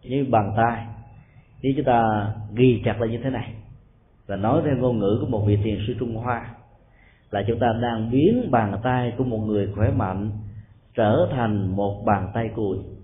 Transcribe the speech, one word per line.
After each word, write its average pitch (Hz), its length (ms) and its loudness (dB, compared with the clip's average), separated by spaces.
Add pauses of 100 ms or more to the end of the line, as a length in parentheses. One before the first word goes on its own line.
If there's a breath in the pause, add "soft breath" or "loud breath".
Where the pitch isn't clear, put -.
Như 131 280 -2
bàn 104 260 2
tay, 117 300 0 (760 soft breath)
nếu 135 140 0
chúng 147 80 -2
ta 110 460 2 (240)
ghi 120 300 6
chặt 113 160 0
lại 113 100 0
như 117 80 -4
thế 127 120 -4
này 110 240 -6 (720)
và 98 100 -6
nói 117 280 2
theo 143 120 0
ngôn 123 220 0
ngữ 101 220 2
của - 60 -4
một 104 200 -2
vị 101 180 4
thiền 104 220 -2
sư 120 120 -4
Trung 117 180 -4
Hoa, 117 340 -6 (800 soft breath)
là 101 180 -2
chúng 113 100 0
ta 120 80 2 (160)
đang 113 280 -2
biến 185 400 4
bàn 104 320 2
tay 127 360 0
của 131 60 2
một 117 140 -2
người 107 380 0
khỏe 107 140 2
mạnh 101 400 -2 (640 loud breath)
trở 120 360 4
thành 104 460 0
một 101 300 -2
bàn 98 280 2
tay 117 200 -2
cùi 98 240 -2 (260)